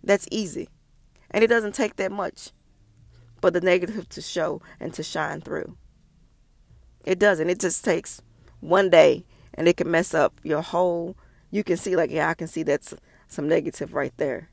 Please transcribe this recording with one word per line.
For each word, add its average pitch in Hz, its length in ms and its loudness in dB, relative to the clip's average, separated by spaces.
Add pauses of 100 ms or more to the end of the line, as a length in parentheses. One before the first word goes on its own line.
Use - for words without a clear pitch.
That's 196 280 2
easy. 190 380 -6 (600)
And 214 120 2
it 226 60 4
doesn't 220 260 0
take 220 220 -2
that 190 160 -4
much - 380 -10 (880)
for 180 100 4
the 175 100 0
negative 185 500 0
to - 120 -14
show 160 400 -4 (160)
and - 160 -10
to 151 80 -8
shine 156 380 -6
through. - 360 -10 (1300)
It 185 140 -2
doesn't. 180 320 2
It 180 100 -2
just 175 240 0
takes - 380 -2 (380)
one 190 280 2
day, 156 360 8 (300)
and 165 140 2
it 175 80 4
can 170 140 -2
mess 170 240 0
up - 280 2
your 151 200 -2
whole, 175 560 -2 (320)
you 202 140 -2
can 175 120 0
see, 185 200 -2
like, 160 140 2
yeah, 160 200 0
I 170 40 -2
can 165 120 -8
see 160 160 -6
that's 147 320 -2 (340)
some 147 200 -6
negative 160 440 -2
right 139 240 -4
there 135 360 -4